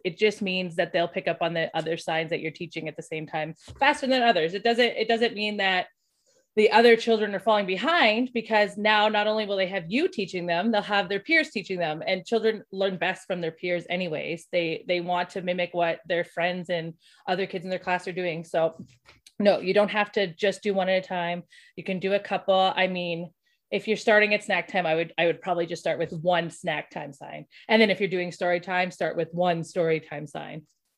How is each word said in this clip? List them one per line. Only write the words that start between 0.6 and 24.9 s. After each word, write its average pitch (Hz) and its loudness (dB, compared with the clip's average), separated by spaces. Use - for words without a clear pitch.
that 175 0
they'll 175 0
pick 170 -6
up 165 -2
on 170 0
the 165 -2
other 160 -4
signs 160 -4
that 160 -2
you're 160 -6
teaching 160 -10
at 151 -10
the 160 -14
same 156 -8
time 156 -6
faster 285 2
than 254 2
others. 175 4
It 196 -6
doesn't, 233 4
it 220 -2
doesn't 233 2
mean 214 -4
that 190 2
the 214 6
other 233 10
children 214 0
are 185 -4
falling 208 2
behind, 233 2
because 214 2
now 208 4
not 208 2
only 214 0
will 202 -4
they 190 0
have 185 -4
you 277 0
teaching 185 -6
them, 175 0
they'll 208 2
have 202 0
their 196 -2
peers 311 2
teaching 190 -6
them, 160 -2
and 190 -2
children 220 0
learn 190 -2
best 180 -4
from 180 -4
their 165 -4
peers 175 -4
anyways. 165 -4
They, 165 -2
they 180 0
want 175 -2
to 196 -6
mimic 175 -2
what 170 0
their 175 0
friends 180 -4
and 165 -4
other 185 -2
kids 185 -8
in 185 -8
their 185 -4
class 180 -4
are 185 -8
doing. 170 -4
So - -2
no, 202 4
you 180 -2
don't 202 4
have 208 0
to 202 0
just 190 -2
do 208 0
one 190 0
at 185 0
a - -18
time. 175 -4
You 170 -14
can 190 -4
do 190 0
a 202 2
couple. 196 0
I 185 2
mean, 175 -6
if 202 -4
you're 214 0
starting 208 4
at 208 0
snack 180 -2
time, 180 -2
I 160 2